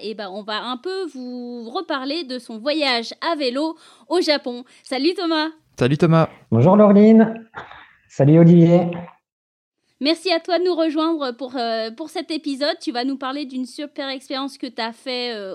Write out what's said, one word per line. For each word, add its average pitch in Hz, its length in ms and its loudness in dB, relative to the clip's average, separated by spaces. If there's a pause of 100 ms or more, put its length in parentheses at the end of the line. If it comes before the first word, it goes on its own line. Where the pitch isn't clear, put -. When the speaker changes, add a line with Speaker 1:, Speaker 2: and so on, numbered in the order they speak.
Speaker 1:
eh 214 100 -10
ben, 196 160 -12
on 202 140 -12
va 208 180 -6
un 240 140 -8
peu 381 360 -8
vous 247 560 -14
reparler 294 540 -6
de 254 160 -10
son 226 200 -14
voyage 262 540 -4 (160)
à 339 60 -2
vélo 294 400 -4 (340)
au 339 120 0
Japon. 277 420 -4 (220)
Salut 269 300 -2
Thomas. 320 340 -2 (300)
Speaker 2:
Salut 131 180 2
Thomas. 165 320 2 (220)
Speaker 3:
Bonjour 143 260 6
Laureline. 214 720 6 (580)
Salut 147 320 4
Olivier. 170 500 8 (1120)
Speaker 1:
Merci 320 280 -2
à 330 80 2
toi 330 200 -2
de 349 60 -2
nous 359 100 0
rejoindre 311 600 -2
pour, 247 220 -10
euh, 226 340 -4
pour 302 200 -14
cet 330 200 -8
épisode. 294 480 -4
Tu - 140 -8
vas 240 120 -6
nous 269 120 -4
parler 269 300 -8
d'une 254 180 -10
super 285 460 -12
expérience 269 480 -10
que 294 80 -10
t'as 233 260 -8
fait, 247 420 -10
euh, 196 200 -12